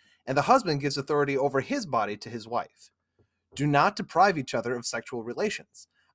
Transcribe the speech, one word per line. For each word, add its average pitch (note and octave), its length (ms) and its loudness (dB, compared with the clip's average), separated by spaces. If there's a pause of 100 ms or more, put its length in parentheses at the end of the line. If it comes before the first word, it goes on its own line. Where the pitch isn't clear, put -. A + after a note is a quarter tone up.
(260)
and C3+ 120 2
the C#3+ 40 6
husband F3+ 400 0
gives C#3+ 160 -2
authority C#3 400 0
over C3+ 240 2
his B3+ 240 -4
body G#2+ 320 -2
to A2 120 -14
his A2 160 -10
wife. - 460 -8 (640)
Do C#3 100 -2
not D3+ 300 4
deprive F3+ 420 4
each C3 160 -6
other A#2 220 0
of A#2+ 100 -8
sexual A#2 380 -6
relations, C#3 640 -6 (260)